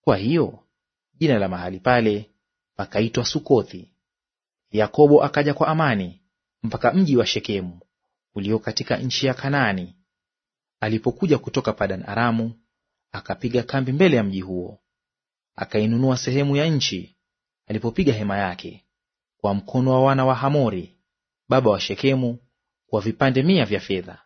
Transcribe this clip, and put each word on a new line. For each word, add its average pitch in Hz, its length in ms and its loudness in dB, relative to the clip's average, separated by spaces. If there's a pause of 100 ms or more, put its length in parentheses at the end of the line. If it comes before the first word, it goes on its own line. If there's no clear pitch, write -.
Kwa 123 160 2
hiyo 120 480 -2 (500)
jina 143 240 2
la 98 100 0
mahali 90 320 -8
pale 110 500 2 (460)
pakaitwa 117 480 -2
Sukothi. - 680 0 (760)
Yakobo 143 540 6
akaja 143 300 -2
kwa 147 140 -2
amani 123 540 -2 (400)
mpaka 117 300 -2
mji 165 240 2
wa 113 100 4
Shekemu, 92 540 -6 (540)
ulio 107 240 -2
katika - 380 -4
nchi 131 300 -4
ya 127 80 0
Kanaani. 123 600 -2 (840)
Alipokuja 117 580 0
kutoka 127 340 -4
Padan 95 340 -4
Aramu, 113 540 -2 (520)
akapiga 120 500 -4
kambi 131 300 -4
mbele 151 240 4
ya 113 80 2
mji 95 160 -4
huo. 92 400 -10 (760)
Akainunua 117 600 0
sehemu 139 380 0
ya 147 100 0
nchi 120 460 -4 (560)
alipopiga 120 440 0
hema 104 260 -2
yake 92 480 -8 (540)
kwa 101 140 0
mkono 127 380 -2
wa 127 100 4
wana 135 220 4
wa 131 100 2
Hamori, 123 640 -2 (500)
baba 123 220 4
wa 98 100 2
Shekemu, 127 580 -2 (480)
kwa 107 140 -2
vipande 127 420 0
mia 170 220 4
vya 101 160 -2
fedha. - 460 -6